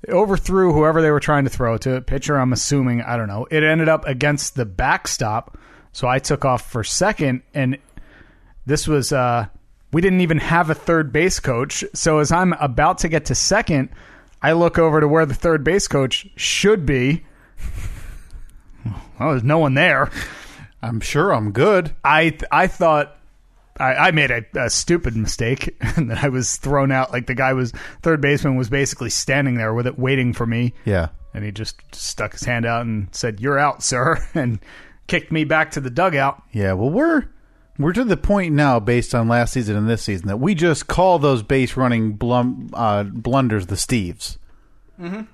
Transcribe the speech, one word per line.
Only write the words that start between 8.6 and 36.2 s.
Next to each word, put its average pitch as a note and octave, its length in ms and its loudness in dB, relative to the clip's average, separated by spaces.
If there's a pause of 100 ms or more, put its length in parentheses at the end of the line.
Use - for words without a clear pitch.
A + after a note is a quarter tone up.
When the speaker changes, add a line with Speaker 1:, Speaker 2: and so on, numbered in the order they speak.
Speaker 1:
this D3 200 0
was, D3 260 0
uh, B2 340 0 (480)
we D#3+ 80 4
didn't F#3 180 4
even D#3+ 180 2
have E3+ 320 2
a D3+ 40 2
third D#3+ 380 0
base E3+ 280 0
coach. C3 440 -4 (100)
So D#3 240 2
as D3+ 120 2
I'm F3 240 2
about D3 440 0
to F3+ 100 0
get D#3 180 0
to B2+ 80 0
second, D#3+ 540 0 (540)
I D3 100 2
look E3+ 260 4
over D#3 220 4
to D3 80 4
where D#3+ 160 4
the C#3 100 -2
third D#3+ 300 0
base F#3 240 2
coach C3+ 380 -2 (100)
should G3+ 480 2
be. C3+ 400 2 (1900)
Well, C#3+ 120 0
there's B2+ 140 0
no D3+ 140 2
one C#3+ 160 2
there. C#3 360 4 (720)
Speaker 2:
I'm A2+ 180 -4
sure E3+ 320 0
I'm G#2+ 200 0
good. E3+ 500 2
Speaker 1:
I D#3 280 4
th-, D3+ 200 -10
I E3 160 4
thought D#3 500 0 (640)
I, C3 160 0
I D#3 160 4
made D3+ 220 2
a, A#2 120 -2 (120)
a B2 140 -2
stupid E3 460 -2
mistake A2+ 640 -2
<laughs> - 180 -2
and C#3 140 0
that A2+ 140 -2
I D3 60 2
was B2 260 -2
thrown C3+ 340 0
out. C3 220 0
Like, B2 140 -4
the C3+ 80 -4
guy C3 180 2
was, B2+ 200 -2 (300)
third D#3+ 180 2
baseman C#3 360 2
was B2+ 120 -2
basically C3 420 -2
standing C3+ 440 0
there A2 200 -2
with A#2+ 120 -2
it - 120 -6
waiting B2+ 340 0
for A#2 140 -2
me. A#2+ 280 0 (100)
Speaker 2:
Yeah. F2+ 240 0 (260)
Speaker 1:
And G#2 100 -8
he G#2 80 -8
just G#2 240 -10 (180)
stuck - 380 -8
his - 100 -12
hand A#2 240 -2
out A#2 180 -2
and G#2+ 300 -4
said, G#2+ 260 -6
"You're C#3 180 0
out, C#3+ 240 0
sir," C3+ 360 0 (120)
<laughs> - 40 -18
and A#2+ 240 -2 (480)
kicked - 260 -4
me D#3 120 0
back D#3 280 0
to D3+ 80 -6
the C3 80 -6
dugout. C#3 540 0 (100)